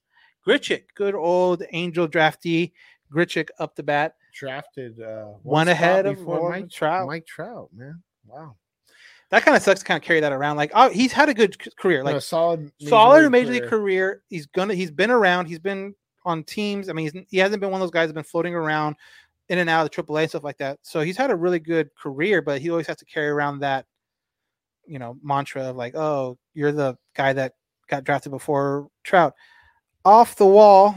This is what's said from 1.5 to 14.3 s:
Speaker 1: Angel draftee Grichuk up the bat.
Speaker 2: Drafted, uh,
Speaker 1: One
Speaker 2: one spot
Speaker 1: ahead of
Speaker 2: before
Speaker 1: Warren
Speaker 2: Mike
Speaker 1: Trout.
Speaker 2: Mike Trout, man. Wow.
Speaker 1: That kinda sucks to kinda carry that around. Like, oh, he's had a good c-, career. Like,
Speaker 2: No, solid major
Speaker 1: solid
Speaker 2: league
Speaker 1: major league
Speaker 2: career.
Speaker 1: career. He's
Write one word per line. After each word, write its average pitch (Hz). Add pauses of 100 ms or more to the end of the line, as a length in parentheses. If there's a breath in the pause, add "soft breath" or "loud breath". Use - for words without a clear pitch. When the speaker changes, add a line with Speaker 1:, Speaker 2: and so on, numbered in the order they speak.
Speaker 1:
Angel 170
draftee 165 (420 soft breath)
Grichuk 165 (100)
up 156
the 156
bat. 147 (180)
Speaker 2:
Drafted, 131
uh, 110
Speaker 1:
One 104
Speaker 2:
one 156
spot 180
Speaker 1:
ahead 180
of 196
Speaker 2:
before 170
Speaker 1:
Warren 175
Speaker 2:
Mike 175
Speaker 1:
Trout. 170
Speaker 2:
Mike 160
Trout, 170
man. 143 (240)
Wow. 131 (760 soft breath)
Speaker 1:
That 220
kinda 262
sucks 190
to -
kinda 165
carry 160
that 147
around. 143
Like, 147
oh, 240
he's 233
had 294
a 277
good 208
c-, -
career. 156
Like, 139
Speaker 2:
No, 139
solid 165
major 147
Speaker 1:
solid 247
Speaker 2:
league 285
Speaker 1:
major 247
league 247
Speaker 2:
career. 240
Speaker 1:
career. 196
He's 156